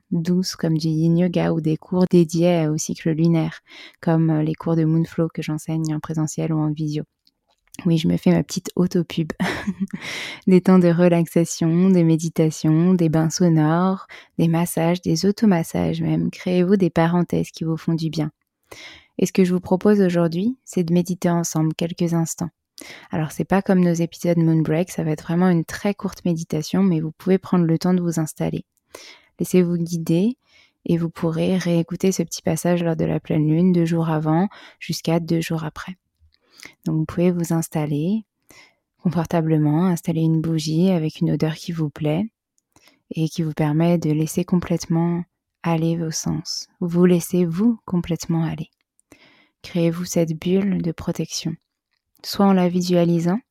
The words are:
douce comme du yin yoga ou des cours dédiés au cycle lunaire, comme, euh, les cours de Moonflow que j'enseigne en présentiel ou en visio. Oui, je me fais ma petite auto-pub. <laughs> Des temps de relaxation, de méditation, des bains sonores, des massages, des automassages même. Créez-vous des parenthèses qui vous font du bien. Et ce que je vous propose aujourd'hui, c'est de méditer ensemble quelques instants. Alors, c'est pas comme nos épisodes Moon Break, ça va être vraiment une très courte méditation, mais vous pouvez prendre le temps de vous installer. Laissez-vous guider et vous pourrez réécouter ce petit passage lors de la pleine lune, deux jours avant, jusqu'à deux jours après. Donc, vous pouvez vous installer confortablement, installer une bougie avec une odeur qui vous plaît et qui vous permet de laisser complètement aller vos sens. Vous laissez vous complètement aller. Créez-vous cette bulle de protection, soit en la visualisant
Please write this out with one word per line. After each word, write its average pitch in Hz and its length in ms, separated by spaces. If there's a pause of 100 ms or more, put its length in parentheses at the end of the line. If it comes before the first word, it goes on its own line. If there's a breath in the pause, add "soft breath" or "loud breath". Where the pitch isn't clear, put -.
(120)
douce 180 460
comme 160 200
du 160 120
yin 165 280
yoga 170 360
ou 160 80
des 156 160
cours 180 340
dédiés 170 560
au 156 100
cycle - 340
lunaire, 160 500 (400 loud breath)
comme, 160 300
euh, 156 120
les 156 100
cours 165 220
de 165 80
Moonflow 165 500
que 160 80
j'enseigne 160 540
en 151 60
présentiel 160 500
ou 156 80
en 151 140
visio. 151 320 (800)
Oui, 165 120
je 160 100
me 175 80
fais 175 160
ma 165 100
petite - 360
auto-pub. 175 640
<laughs> - 1080
Des 185 140
temps 185 180
de 175 80
relaxation, 170 1000
de 180 140
méditation, 160 880
des 170 160
bains 160 200
sonores, 170 800 (300 loud breath)
des 165 100
massages, 165 540
des 165 240
automassages 175 760
même. 165 300
Créez-vous 180 460
des 196 120
parenthèses 170 600
qui - 140
vous 160 100
font 165 180
du 160 160
bien. 156 220 (840 loud breath)
Et 185 80
ce - 80
que 190 100
je 180 100
vous 180 60
propose 202 400
aujourd'hui, 175 640
c'est 180 220
de 170 80
méditer 175 360
ensemble 160 440
quelques 170 400
instants. 165 360 (640 loud breath)
Alors, 156 220
c'est 165 100
pas 190 180
comme 185 200
nos 175 120
épisodes 170 440
Moon 160 240
Break, 156 280
ça - 140
va 156 80
être 151 120
vraiment 175 260
une 165 160
très - 280
courte - 300
méditation, 165 580
mais 170 200
vous 160 100
pouvez 185 260
prendre 180 280
le 165 120
temps 180 160
de 180 80
vous 170 200
installer. 160 420 (720 loud breath)
Laissez-vous 175 400
guider 170 600 (480 soft breath)
et 170 120
vous 170 120
pourrez 170 480
réécouter 175 560
ce 170 100
petit - 180
passage 175 420
lors 165 120
de 165 100
la 160 140
pleine 156 300
lune, 175 240
deux 170 120
jours 165 240
avant, 156 380 (320 loud breath)
jusqu'à 170 400
deux 165 220
jours 160 240
après. - 320 (880 loud breath)
Donc, 160 120
vous 160 80
pouvez 180 260
vous 170 220
installer 165 720 (800 soft breath)
confortablement, 160 840
installer 165 360
une 160 200
bougie 160 480
avec 156 300
une 160 100
odeur 156 240
qui - 180
vous 160 200
plaît 160 340 (840 soft breath)
et 160 180
qui 170 140
vous 151 100
permet 160 460
de 160 100
laisser 156 360
complètement 170 760 (380)
aller 165 340
vos 165 140
sens. - 600 (100)
Vous 175 260
laissez 180 400
vous 208 400
complètement 165 580
aller. 156 280 (880 soft breath)
Créez-vous 170 440
cette 165 340
bulle 185 420
de 165 100
protection, - 640 (680)
soit - 240
en 196 60
la 180 140
visualisant 175 720 (120)